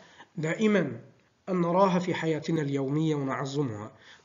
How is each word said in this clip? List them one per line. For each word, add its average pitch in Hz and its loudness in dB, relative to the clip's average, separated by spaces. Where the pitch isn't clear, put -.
دائمًا 170 0
أن 185 0
نراها 180 4
في 175 0
حياتنا 160 -2
اليومية 139 0
ونعظمها، 135 -4